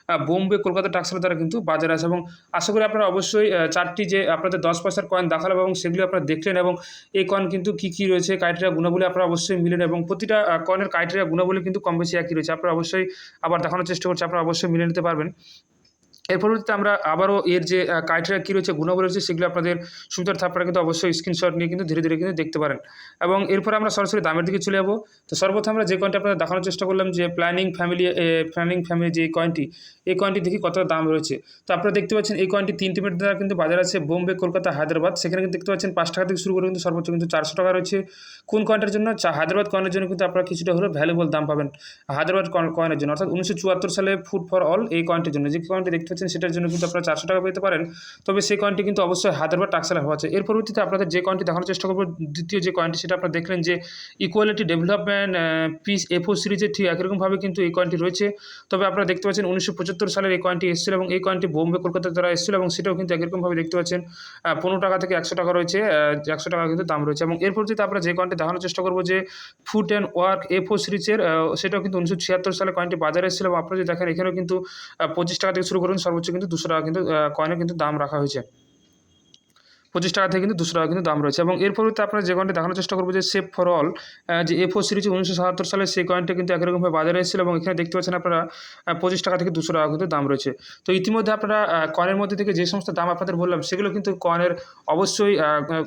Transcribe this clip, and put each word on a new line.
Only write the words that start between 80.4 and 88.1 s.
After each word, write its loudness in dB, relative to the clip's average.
কিন্তু 0
দুশো -2
টাকা 2
কিন্তু 0
দাম 2
রয়েছে। 2
এবং 2
এর 2
পরিবর্তে 2
আপনারা 0
যে 2
কয়েনটা 0
দেখানোর 0
চেষ্টা -2
করবো 0
যে 2
সেভ 0
for 2
all, 4
আহ, -4
যে 2
এফ 0
ও 2
সিরিজ 0
উনিশশো 0
সাতাত্তর 0
সালে 0
সেই 0
কয়েনটা 0
কিন্তু 0
একই 0
রকমভাবে 2
বাজারে 2
এসেছিল 0
এবং 2
এখানে -2
দেখতে -2
পাচ্ছেন -2